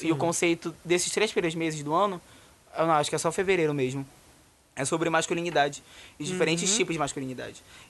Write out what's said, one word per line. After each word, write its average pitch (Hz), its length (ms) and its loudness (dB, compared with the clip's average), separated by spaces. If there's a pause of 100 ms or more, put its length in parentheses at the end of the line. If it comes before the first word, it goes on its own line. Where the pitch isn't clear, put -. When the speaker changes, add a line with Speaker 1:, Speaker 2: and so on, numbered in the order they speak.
Speaker 1:
E 160 80 2
o 156 40 2
Speaker 2:
Sim. 139 40 -2
Speaker 1:
conceito 170 640 0
desses 175 300 0
três 214 180 6
primeiros 170 240 0
meses 160 260 -2
do 147 120 -2
ano, 185 280 2 (560)
eu 160 80 2
não, 165 80 4
acho 147 160 4
que 160 60 -2
é 151 40 -2
só 165 120 0
fevereiro 175 420 2
mesmo, 135 320 -2 (720)
é 131 80 -6
sobre 160 260 0
masculinidade 160 720 0 (380)
e 147 60 -8
diferentes 170 460 0
Speaker 2:
Uhum. 214 60 0
Speaker 1:
tipos 170 160 0
de 160 60 -4
masculinidade. 127 640 -8 (260)